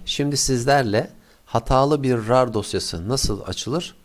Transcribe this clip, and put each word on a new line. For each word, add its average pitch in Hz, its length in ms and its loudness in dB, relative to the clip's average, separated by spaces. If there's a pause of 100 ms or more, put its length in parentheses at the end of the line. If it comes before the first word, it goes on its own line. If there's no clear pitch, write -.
şimdi 143 320 -2
sizlerle 131 720 2 (360)
hatalı 139 580 2
bir 120 240 0
rar 123 260 4
dosyası 95 560 -4
nasıl 107 320 -2
açılır 131 640 -6